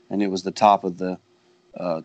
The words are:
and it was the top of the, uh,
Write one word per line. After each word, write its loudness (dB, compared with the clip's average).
and -2
it 0
was -4
the -6
top 4
of -6
the, -6
uh, -6